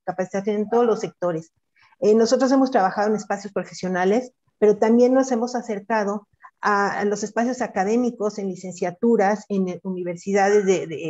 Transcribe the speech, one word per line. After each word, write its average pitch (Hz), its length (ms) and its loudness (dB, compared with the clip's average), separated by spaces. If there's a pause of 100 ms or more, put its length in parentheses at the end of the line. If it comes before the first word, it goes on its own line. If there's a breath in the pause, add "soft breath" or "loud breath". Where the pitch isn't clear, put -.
capacitación 190 540 -4
en 208 140 -4
todos 240 160 2
los 214 140 0
sectores. 170 520 -6 (500 soft breath)
Eh, 208 120 4
nosotros 233 360 4
hemos 269 200 4
trabajado 202 380 0
en 220 60 2
espacios 208 380 -8
profesionales, 185 800 -2 (260)
pero 208 200 4
también 240 340 4
nos 262 200 2
hemos 240 220 -2
acercado 214 720 -4 (360 loud breath)
a, 202 380 0
a 202 40 -2
los 208 180 -2
espacios 240 380 -2
académicos, 214 760 -2
en 196 100 -6
licenciaturas, 190 1000 0
en, 196 180 -2
eh, 175 140 -8
universidades 190 840 0
de, 185 220 2
de, 160 80 -10 (160)